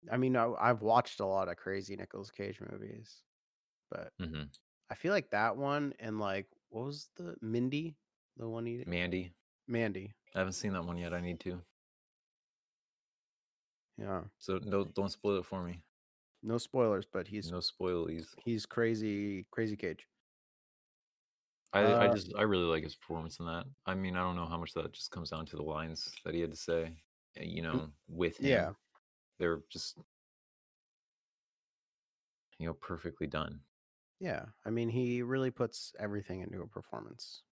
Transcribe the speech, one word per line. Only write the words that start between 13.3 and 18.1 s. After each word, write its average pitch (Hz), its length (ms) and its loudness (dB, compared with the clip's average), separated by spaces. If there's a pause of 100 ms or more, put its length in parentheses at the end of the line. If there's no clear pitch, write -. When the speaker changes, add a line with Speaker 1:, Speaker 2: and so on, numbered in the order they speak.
Speaker 1:
Yeah. 98 280 -2 (140)
Speaker 2:
So, 95 200 -2
no, 98 260 2
don't 98 260 -2
spoil 101 280 0
it 90 80 -4
for 95 160 -4
me. 87 200 -6 (600)
Speaker 1:
No 113 160 0
spoilers, 110 480 4
but 92 220 -4
he's 101 240 -4
Speaker 2:
No 90 80 -2
spoilies. 82 760 0